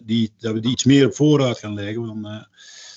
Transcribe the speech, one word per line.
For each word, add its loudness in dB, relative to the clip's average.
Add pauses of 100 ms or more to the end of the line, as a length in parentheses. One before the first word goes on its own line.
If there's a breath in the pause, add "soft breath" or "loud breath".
die, -2
dat -6
we -4
die -2
iets -4
meer 6
op -2
voorraad 2
gaan -10
leggen?" -8
Want -10
dan, -12
eh, -14 (540 loud breath)